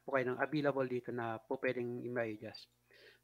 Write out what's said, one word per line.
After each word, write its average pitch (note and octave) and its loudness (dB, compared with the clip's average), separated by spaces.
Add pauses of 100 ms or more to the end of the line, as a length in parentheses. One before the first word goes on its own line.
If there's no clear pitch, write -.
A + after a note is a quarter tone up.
po C3+ 2
kayo B2+ 2
ng B2 0
available C#3 2
dito B2 -2
na A#2 -2
po - -4
pwedeng B2 0
i-adjust. A2+ -4 (560)